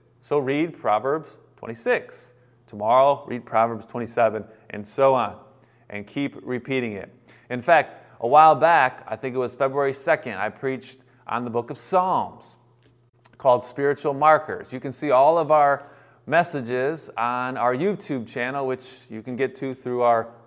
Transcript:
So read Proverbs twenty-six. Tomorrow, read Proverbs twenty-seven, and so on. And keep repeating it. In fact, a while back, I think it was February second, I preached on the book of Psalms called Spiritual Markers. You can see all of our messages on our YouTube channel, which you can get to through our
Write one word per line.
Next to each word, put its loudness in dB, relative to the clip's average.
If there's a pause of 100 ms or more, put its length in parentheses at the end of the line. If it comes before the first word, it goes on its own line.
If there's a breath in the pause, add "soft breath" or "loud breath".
(220)
So -2
read -2
Proverbs -2 (180)
twenty-six. -6 (320 soft breath)
Tomorrow, 2
read -8
Proverbs 0
twenty-seven, -2 (280 loud breath)
and -12
so 4
on. -2 (520 soft breath)
And -12
keep -6
repeating -4
it. -12 (360 soft breath)
In -8
fact, 2 (160 loud breath)
a -4
while 8
back, 2
I -8
think -6
it -2
was -4
February 0
second, -2
I -4
preached -8 (300 soft breath)
on -4
the -8
book -4
of -10
Psalms -4 (800)
called 2
Spiritual -2
Markers. 2
You -8
can -10
see -4
all 6
of 0
our 2 (360 loud breath)
messages -2
on -4
our 0
YouTube -4
channel, -6
which -8
you -12
can -10
get -2
to -6
through -4
our 2 (200)